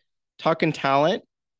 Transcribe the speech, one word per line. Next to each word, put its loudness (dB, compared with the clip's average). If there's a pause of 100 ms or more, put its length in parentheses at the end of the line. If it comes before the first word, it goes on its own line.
(400)
talking 0
talent, 0 (360)